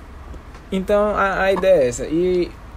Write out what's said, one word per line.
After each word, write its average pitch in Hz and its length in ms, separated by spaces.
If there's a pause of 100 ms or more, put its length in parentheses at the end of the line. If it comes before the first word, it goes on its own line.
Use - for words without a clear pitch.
(720)
Então, 208 440
a, 190 280
a 196 100
ideia 185 300
é 123 40
essa. 123 180
E, 180 460 (260)